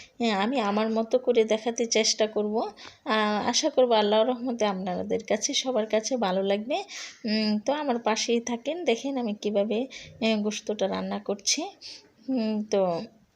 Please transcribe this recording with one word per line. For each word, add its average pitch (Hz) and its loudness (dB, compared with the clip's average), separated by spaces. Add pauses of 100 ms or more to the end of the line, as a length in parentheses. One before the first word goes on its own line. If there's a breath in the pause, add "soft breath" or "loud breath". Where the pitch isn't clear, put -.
(200 loud breath)
আহ, 233 2
আমি 214 2
আমার 214 2
মতো 226 2
করে 240 4
দেখাতে 233 0
চেষ্টা 220 2
করব। 214 -2
আহ, 214 -2
আশা 294 2
করব 254 4
আল্লাহর 214 4
রহমতে 240 -2
আপনাদের 190 -2
কাছে, 214 -2
সবার 247 0
কাছে 220 0
ভালো 196 0
লাগবে। 220 -2 (420 loud breath)
উম, 214 2
তো 262 2
আমার 285 -2
পাশেই 233 0
থাকেন, 240 -6
দেখেন 269 0
আমি 240 -2
কীভাবে, 214 0
আহ, - -2
গোশতটা 208 -2
রান্না 190 -4
করছি। 208 -2 (680 loud breath)
উম, 220 0
তো 190 0 (340)